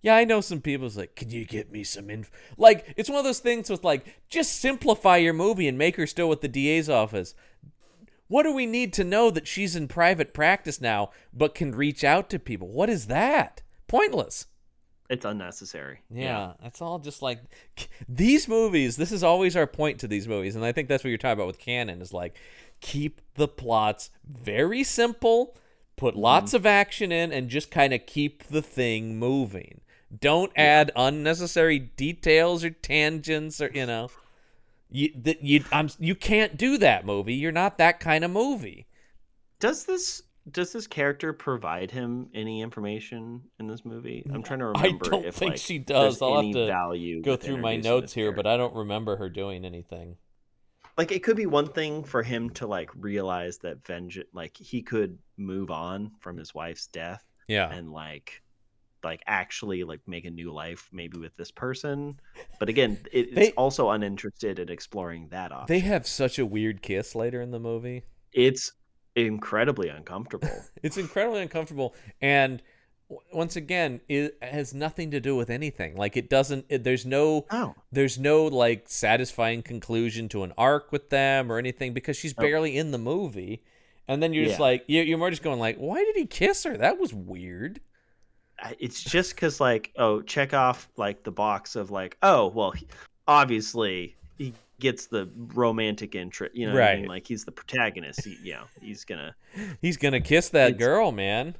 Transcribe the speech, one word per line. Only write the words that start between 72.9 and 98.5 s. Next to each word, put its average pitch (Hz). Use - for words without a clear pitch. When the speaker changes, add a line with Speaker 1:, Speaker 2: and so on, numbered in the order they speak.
Speaker 1:
w-, -
once 165
again, 156
it 147
has 127
nothing 156
to 143
do 135
with 120
anything. 117
Like, 101
it -
doesn't, 135
it, 131
there's 127
no, 147
Speaker 2:
Oh. 214
Speaker 1:
there's 127
no, 151
like, 120
satisfying 117
conclusion 113
to 98
an 90
arc 143
with -
them 135
or 110
anything 127
because 131
she's 151
Speaker 2:
Nope. -
Speaker 1:
barely 151
in 156
the 127
movie. 113
And 147
then 165
you're 156
just 95
Speaker 2:
Yeah. 147
Speaker 1:
like, 127
you're, 165
you're 160
more 175
just 165
going 139
like, 113
"Why 202
did 427
he 320
kiss -
her? 285
That 190
was 370
weird." 92
Speaker 2:
I, 113
it's -
just 180
'cause, 160
like, 120
oh, 107
check 139
off, 127
like, 101
the -
box 101
of, 98
like, 95
oh, 147
well, 101
he, -
obviously 110
he 131
gets 127
the 98
romantic 113
interest, 90
you 120
know 107
what 131
I 101
mean? 98
Speaker 1:
Right. 98
Speaker 2:
Like, 92
he's 110
the -
protagonist. 95
He, 98
you 92